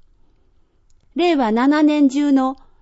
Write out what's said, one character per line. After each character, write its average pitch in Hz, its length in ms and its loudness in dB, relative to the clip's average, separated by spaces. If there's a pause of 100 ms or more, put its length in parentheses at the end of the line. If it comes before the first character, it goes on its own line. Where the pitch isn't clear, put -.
(1160)
令 339 180 0
和 247 160 -2
七 277 320 0
年 294 260 2
中 285 220 -2
の 262 260 0 (260)